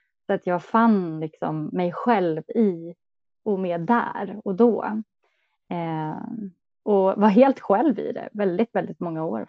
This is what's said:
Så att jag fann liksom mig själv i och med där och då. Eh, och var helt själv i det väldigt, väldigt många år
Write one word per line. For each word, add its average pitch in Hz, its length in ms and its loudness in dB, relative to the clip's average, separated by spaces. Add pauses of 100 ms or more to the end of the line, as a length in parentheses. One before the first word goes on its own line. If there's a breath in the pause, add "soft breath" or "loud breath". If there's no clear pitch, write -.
(260 soft breath)
Så 202 60 -2
att 190 140 -2
jag 175 160 0
fann 196 580 2
liksom 156 520 -6
mig 175 200 -2
själv 175 560 0
i 175 460 -2 (480)
och 202 180 -2
med 170 200 -2
där 208 640 -2
och 196 100 -4
då. 226 300 4 (840)
Eh, 160 480 -6 (680)
och 190 380 2
var 214 80 6
helt 254 320 6
själv 220 380 2
i - 140 -6
det - 200 -10
väldigt, 202 400 -2
väldigt 175 280 -4
många 165 240 -6
år 202 240 -6